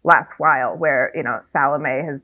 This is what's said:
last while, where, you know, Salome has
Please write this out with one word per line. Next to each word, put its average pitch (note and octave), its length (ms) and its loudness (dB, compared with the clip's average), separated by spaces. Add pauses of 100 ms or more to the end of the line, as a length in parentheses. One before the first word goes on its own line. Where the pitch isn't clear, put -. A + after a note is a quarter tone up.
last E3 360 2
while, C3+ 380 0
where, C#3 380 0
you D#3+ 80 -4
know, B2 180 -4 (120)
Salome C#3+ 520 0
has C#3+ 180 -8